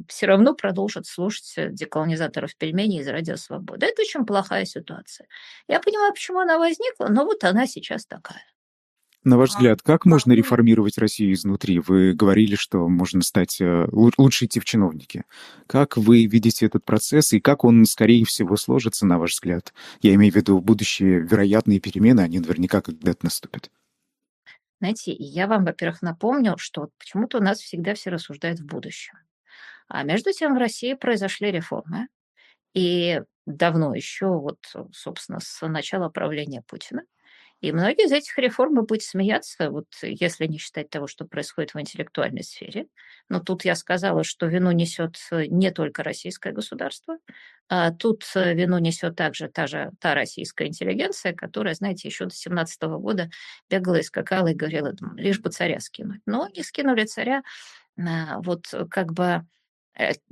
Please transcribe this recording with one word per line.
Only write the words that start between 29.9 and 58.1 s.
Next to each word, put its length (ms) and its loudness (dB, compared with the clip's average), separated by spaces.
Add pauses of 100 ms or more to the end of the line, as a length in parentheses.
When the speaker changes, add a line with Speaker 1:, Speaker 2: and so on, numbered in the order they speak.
Speaker 1:
между 300 -2
тем 220 0
в 40 2
России 360 -2
произошли 560 -2
реформы. 560 -8 (680)
И 460 0 (260)
давно 480 0
ещё, 440 -4
вот, 200 -10 (340)
собственно, 480 -14
с 260 -12
начала 420 -6
правления 580 -8
Путина. 360 -14 (580)
И 100 -4
многие 340 2
из 60 0
этих 260 -2
реформ, 380 0
вы 80 4
будете 240 -4
смеяться, 640 -4
вот 160 -10 (160)
если 420 -6
не 140 -8
считать 320 -12
того, 160 -8
что 180 -16
происходит 480 -8
в 60 -10
интеллектуальной 640 -8
сфере. 440 -14 (420)
Но 100 -4
тут 260 -8
я 100 0
сказала, 480 -2
что 220 -6
вину 260 0
несёт, 440 -2 (160)
э, 160 -2
не 240 0
только 320 -6
российское 500 -10
государство, 640 -12 (500)
а 240 0
тут, 320 -2 (120)
э, 180 0
вину 240 0
несёт 380 -2
также 340 -4
та 180 -6
же, 320 -10
та 140 -2
российская 540 -6
интеллигенция, 640 -6
которая, 400 -8
знаете, 340 -8
ещё 180 -10
до 100 -12
семнадцатого 640 -6
года 300 -4 (400)
бегала 280 0
и 60 0
скакала 460 -2
и 60 0
говорила, 380 -6
там, 240 -14
«Лишь 220 -2
бы 100 -8
царя 300 -4
скинуть». 480 -14
Но 280 -4
не 80 -10
скинули 420 -2
царя. 360 -4 (580)
А, 420 -6